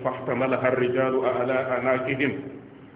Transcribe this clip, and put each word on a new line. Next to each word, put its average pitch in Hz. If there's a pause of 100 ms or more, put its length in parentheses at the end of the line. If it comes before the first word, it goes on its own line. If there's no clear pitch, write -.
fahtamalaha 127
ar-rijalu 127
ala 127
anaqihim." 131 (640)